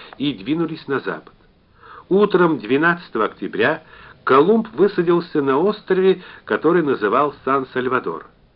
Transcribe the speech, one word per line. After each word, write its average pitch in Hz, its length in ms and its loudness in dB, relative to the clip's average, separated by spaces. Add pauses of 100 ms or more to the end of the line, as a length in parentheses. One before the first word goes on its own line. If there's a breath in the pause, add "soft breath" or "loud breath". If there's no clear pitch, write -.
(180 loud breath)
и 139 160 -4
двинулись 143 540 -6
на 139 120 -2
запад. 82 340 -10 (760 loud breath)
Утром 180 480 2
двенадцатого 131 680 0
октября 101 580 -2 (400 loud breath)
Колумб 165 500 4
высадился 175 680 0
на 139 160 0
острове, 185 640 0 (220 loud breath)
который 156 360 0
называл 131 540 0 (100)
Сан-Сальвадор. 127 800 -4 (300)